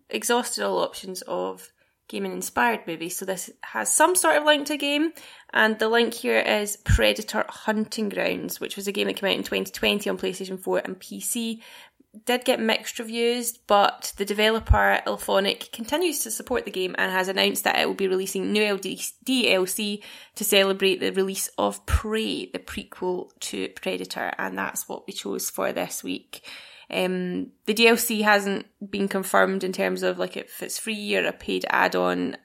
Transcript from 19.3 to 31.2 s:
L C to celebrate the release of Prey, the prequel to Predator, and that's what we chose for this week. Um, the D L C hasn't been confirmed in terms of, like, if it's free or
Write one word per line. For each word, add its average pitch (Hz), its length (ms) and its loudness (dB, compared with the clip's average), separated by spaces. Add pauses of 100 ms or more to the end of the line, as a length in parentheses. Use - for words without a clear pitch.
L 185 120 4
C 202 380 -4 (320)
to - 80 -6
celebrate 196 560 4
the 190 120 0
release 190 460 -2
of 202 280 -2
Prey, 214 640 -2
the - 120 -8
prequel - 680 -6 (100)
to 196 300 -6
Predator, - 680 -6
and 190 200 -4
that's - 320 -4
what - 180 -10
we 196 60 -10
chose 196 360 -6
for - 220 -2
this - 320 -6
week. - 420 -10 (480)
Um, 185 580 -2 (160)
the 220 60 2
D 226 140 6
L 233 80 8
C 220 280 0
hasn't 202 420 4 (260)
been 196 160 0
confirmed 190 560 2
in 185 80 -2
terms 185 320 -2
of, 185 160 0
like, 180 160 -4
if - 260 -12
it's - 160 -8
free 208 380 -4
or 180 100 2